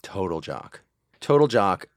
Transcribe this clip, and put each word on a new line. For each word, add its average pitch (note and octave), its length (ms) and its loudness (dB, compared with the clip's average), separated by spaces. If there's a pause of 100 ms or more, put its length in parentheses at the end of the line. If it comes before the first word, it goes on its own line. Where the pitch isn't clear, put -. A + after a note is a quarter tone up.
Total F2 380 -6
jock. - 400 -12 (380)
Total D3 280 4
jock. G2+ 500 0